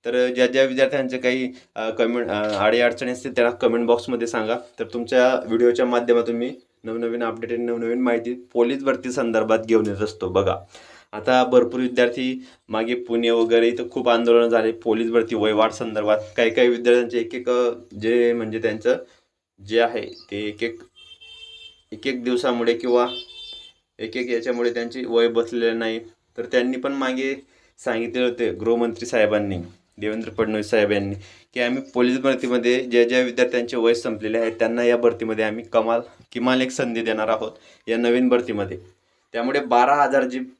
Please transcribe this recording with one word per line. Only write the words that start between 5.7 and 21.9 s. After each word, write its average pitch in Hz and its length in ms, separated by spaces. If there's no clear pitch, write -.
माध्यमातून 120 500
मी 120 200
नवनवीन 117 400
अपडेट 113 280
आणि 117 120
नवनवीन 120 380
माहिती 120 320
पोलीस 127 300
भरती 127 280
संदर्भात 110 480
घेऊन 113 260
येत 101 120
असतो 101 320
बघा. 92 260
आता 127 320
भरपूर 127 360
विद्यार्थी 127 680
मागे 113 260
पुणे 117 340
वगैरे 117 380
इथं 120 220
खूप 123 200
आंदोलनं 117 400
झाले 113 220
पोलीस 113 400
भरती 117 240
वयवाढ 107 360
संदर्भात. 107 460
काही 117 120
काही 123 180
विद्यार्थ्यांचे 120 520
एक 113 160
एक, 123 140
अ, 123 200
जे 120 320
म्हणजे 113 260
त्यांचं 110 380
जे 113 120
आहे 117 260
ते 101 60
एक 104 260
एक, 117 160